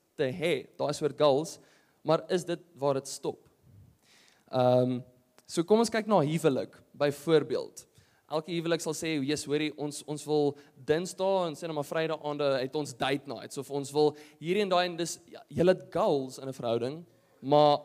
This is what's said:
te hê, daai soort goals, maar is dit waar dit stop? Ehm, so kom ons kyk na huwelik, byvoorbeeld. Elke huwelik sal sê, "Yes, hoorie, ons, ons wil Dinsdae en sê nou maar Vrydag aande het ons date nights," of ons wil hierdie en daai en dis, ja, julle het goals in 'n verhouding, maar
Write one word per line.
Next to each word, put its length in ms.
te 160
hê, 360
daai 160
soort 240
goals, 420
maar 260
is 140
dit 160
waar 200
dit 120
stop? 420
Ehm, 480
so 160
kom 160
ons 100
kyk 220
na 80
huwelik, 560
byvoorbeeld. 920
Elke 200
huwelik 300
sal 120
sê, 300
"Yes, 220
hoorie, 320
ons, 280
ons 200
wil 320
Dinsdae 720
en 60
sê 140
nou 60
maar 120
Vrydag 380
aande 360
het 160
ons 180
date 340
nights," 300
of 120
ons 220
wil 240
hierdie 220
en 80
daai 160
en 100
dis, 320
ja, 200
julle 260
het 180
goals 460
in 100
'n 60
verhouding, 520
maar 440